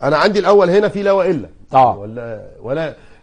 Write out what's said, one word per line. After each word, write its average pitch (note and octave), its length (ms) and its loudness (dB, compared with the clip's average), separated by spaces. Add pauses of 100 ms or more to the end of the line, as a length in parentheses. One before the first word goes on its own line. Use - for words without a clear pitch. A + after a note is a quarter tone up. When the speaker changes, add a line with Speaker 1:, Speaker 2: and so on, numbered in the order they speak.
Speaker 1:
أنا C#3+ 140 0
عندي G3 220 2
الأول F#3+ 320 4
هنا G#3 180 2
في G3+ 140 -6
لا G3 100 0
وإلا. E3+ 360 -2 (260)
Speaker 2:
آه. A#2+ 240 4
Speaker 1:
ولا، A2 480 -14 (160)
ولا C#3 340 -6 (260)